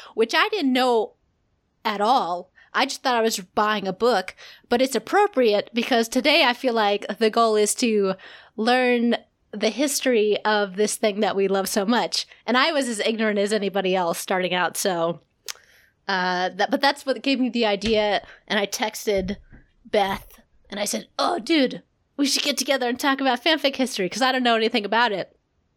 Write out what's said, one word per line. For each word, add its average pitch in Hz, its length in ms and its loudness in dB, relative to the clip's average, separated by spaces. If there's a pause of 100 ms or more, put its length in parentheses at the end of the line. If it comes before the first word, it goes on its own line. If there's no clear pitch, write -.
(140)
which 226 200 0
I 349 140 2
didn't 349 240 0
know 247 400 2 (720)
at 208 160 -4
all. 196 520 0 (220)
I 226 100 2
just - 180 -6
thought 247 140 0
I 226 60 2
was 226 160 0
buying 208 500 -2
a 190 40 -2
book, 220 420 0 (340)
but 247 140 2
it's 262 120 0
appropriate 240 800 2
because 233 380 0
today 294 340 2
I 247 80 4
feel 240 220 -2
like 208 320 0 (120)
the 220 120 2
goal 226 260 2
is 208 200 2
to 202 400 0 (380)
learn 240 640 2 (360)
the 214 180 -2
history 233 760 0
of 208 320 0
this 208 200 0
thing 208 240 -2
that 202 140 0
we 196 140 0
love 190 220 -2
so 196 160 0
much. 208 400 0 (180)
And 226 100 -2
I 277 180 2
was 277 140 0
as 226 140 -4
ignorant 214 380 0
as 202 160 0
anybody 190 420 -2
else 175 220 -2
starting 185 340 -2
out. 180 240 0
So, 170 460 -2 (840)
uh, 185 440 -2
that, 190 200 -2
but 262 120 -2
that's 277 240 0
what 214 160 -4
gave 269 180 0
me 254 80 0
the 233 160 -2
idea. 208 580 0 (240)
And 208 120 -2
I 202 80 0
texted 202 720 -4 (480)
Beth 196 520 -2 (300)
and 196 100 -10
I 208 60 -4
said, 208 240 -6 (100)
"Oh, 302 200 -2
dude, 254 440 0 (360)
we 285 80 2
should - 160 -2
get 285 160 -2
together 247 320 -2
and 247 100 -6
talk 277 220 0
about 247 200 0
fanfic 294 340 0
history," 233 340 -2
'cause 208 100 -8
I 262 120 2
don't 262 100 -2
know 240 140 2
anything 220 280 0
about 220 280 2
it. 180 220 -8 (420)